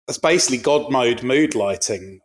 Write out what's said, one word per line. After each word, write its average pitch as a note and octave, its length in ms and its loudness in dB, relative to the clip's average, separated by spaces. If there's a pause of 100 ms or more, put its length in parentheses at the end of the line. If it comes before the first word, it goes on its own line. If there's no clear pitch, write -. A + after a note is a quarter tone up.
that's - 140 -8
basically D#3+ 400 2
God D3 320 0
mode A#2+ 320 0
mood C#3 320 2
lighting. G2 680 -4